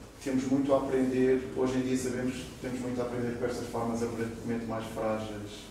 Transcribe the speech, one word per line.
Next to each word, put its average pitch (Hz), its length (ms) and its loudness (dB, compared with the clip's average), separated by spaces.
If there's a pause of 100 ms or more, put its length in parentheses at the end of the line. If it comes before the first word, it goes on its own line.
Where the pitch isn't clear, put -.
(240)
temos 131 200 2
muito 139 300 4
a 135 40 8
aprender, 131 800 4
hoje 127 220 2
em 127 40 2
dia 127 140 2
sabemos 127 380 0
que - 260 -8
temos 127 200 -4
muito 123 200 -2
a 120 40 0
aprender 120 340 -2
com 120 80 -2
estas 117 220 -2
formas 117 340 -2
aparentemente 113 640 -2
mais 113 200 -4
frágeis 107 840 -4